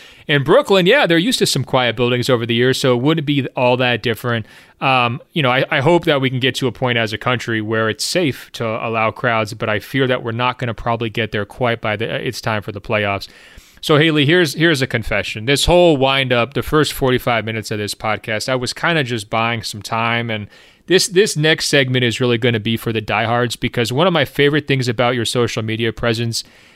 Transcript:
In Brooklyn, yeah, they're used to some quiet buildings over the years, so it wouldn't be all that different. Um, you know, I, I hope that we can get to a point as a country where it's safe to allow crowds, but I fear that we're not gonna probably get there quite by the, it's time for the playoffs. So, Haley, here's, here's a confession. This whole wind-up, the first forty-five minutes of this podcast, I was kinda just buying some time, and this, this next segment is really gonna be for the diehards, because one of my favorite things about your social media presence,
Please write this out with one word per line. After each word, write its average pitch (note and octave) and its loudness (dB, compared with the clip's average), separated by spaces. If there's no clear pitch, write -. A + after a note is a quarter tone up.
In C#3+ 2
Brooklyn, G3 4
yeah, B3+ 4
they're E3+ 2
used G#3+ 0
to - 2
some C3 -2
quiet A#2+ 0
buildings B2 0
over A#2 2
the A#2 -2
years, B2+ 2
so B2+ 2
it A#2+ 0
wouldn't D3+ 0
be C#3 0
all B2 4
that B2 0
different. A#2 -2
Um, B2+ 0
you D#3+ -2
know, B2+ 2
I, C3 2
I D3+ 0
hope E3 2
that C#3+ 2
we C3 0
can B2+ -2
get B2+ 0
to C3+ -2
a A#2 0
point A#2+ -2
as A2 -2
a - -8
country A#2 -2
where A2 -2
it's - -4
safe - -2
to A#2 -6
allow A2+ -2
crowds, A2+ -2
but A2 -4
I G#2+ 0
fear C3 -2
that B2+ 0
we're A#2 -6
not B2 -2
gonna A#2 -4
probably A#2 -2
get A2 -2
there G#2 -4
quite A#2 -2
by G#2+ -2
the, A#2 -6
it's A#2 -6
time A2 -2
for G#2+ -10
the G2 -12
playoffs. G2+ -2
So, D#3 2
Haley, D3+ 4
here's, E3 2
here's D3+ 2
a B2 2
confession. A2 -4
This C#3 2
whole E3+ 6
wind-up, C3 2
the B2 -2
first D3+ 0
forty-five B2 0
minutes A2 -6
of G#2+ -4
this G#2 -6
podcast, A2 -4
I C3 0
was B2 -4
kinda D#3+ 0
just A#2 -6
buying A#2 -2
some - -12
time, A#2 -2
and G#2 -6
this, F3+ 4
this G3+ 2
next D#3 2
segment B2+ 2
is A2+ 0
really B2 4
gonna A#2 0
be A2+ 0
for A#2 -4
the A2 -2
diehards, A2+ 0
because A#2+ -2
one C#3+ 2
of F#3 4
my D3 2
favorite C#3+ 2
things C3 0
about A#2+ 2
your A#2 -2
social A#2 -2
media A2 -2
presence, A#2 -2